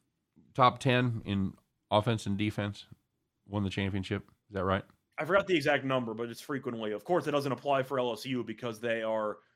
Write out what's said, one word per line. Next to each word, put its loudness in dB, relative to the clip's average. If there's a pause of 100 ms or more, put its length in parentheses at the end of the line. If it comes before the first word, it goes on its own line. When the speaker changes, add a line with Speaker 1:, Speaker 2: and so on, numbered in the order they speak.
(560)
Speaker 1:
Top 6
ten 2
in -2 (380)
offense 2
and -2
defense -2 (640)
won -2
the 0
championship. -2 (260)
Is -8
that 0
right? 2 (360)
Speaker 2:
I -4
forgot 2
the 2
exact 2
number, 0
but -6
it's -14
frequently. -4
Of -6
course, 0
it -2
doesn't 2
apply 0
for -2
L 0
S -6
U -2
because -8
they -2
are -2 (180)